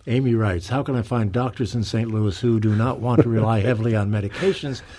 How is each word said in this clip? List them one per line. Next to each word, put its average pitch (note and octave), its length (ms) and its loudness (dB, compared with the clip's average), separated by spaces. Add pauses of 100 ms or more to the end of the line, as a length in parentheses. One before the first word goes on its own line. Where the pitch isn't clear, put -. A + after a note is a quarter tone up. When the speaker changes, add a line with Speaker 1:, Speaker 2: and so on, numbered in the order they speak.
Speaker 1:
Amy B2 300 2
writes, G2 320 0
"How C3+ 160 -2
can C#3 140 -2
I A#2 40 0
find A2 300 -2
doctors B2 420 -2
in A#2 100 -2
Saint A2+ 280 -2
Louis G#2+ 300 0
who A#2 180 2
do G#2+ 160 2
not A#2 240 0
want A#2 240 4
to B2 60 0
rely A2 320 2
Speaker 2:
<laughs> G#2 60 0
Speaker 1:
heavily A2+ 280 0
on G#2 160 0
medications C3 720 -2 (180)